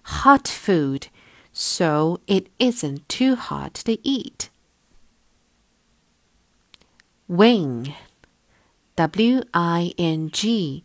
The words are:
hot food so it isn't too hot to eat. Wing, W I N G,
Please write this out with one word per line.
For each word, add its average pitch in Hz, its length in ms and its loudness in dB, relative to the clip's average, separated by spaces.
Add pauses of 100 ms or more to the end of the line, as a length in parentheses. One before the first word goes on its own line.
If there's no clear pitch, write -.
hot - 460 2
food 139 580 -2 (460)
so 160 760 0
it 190 220 0 (100)
isn't 226 500 -2
too 262 280 0
hot 139 380 -10 (120)
to 226 160 -2
eat. - 480 -6 (2750)
Wing, 170 680 2 (1000)
W 220 460 2 (120)
I 170 420 0
N 160 360 -2
G, 190 520 -4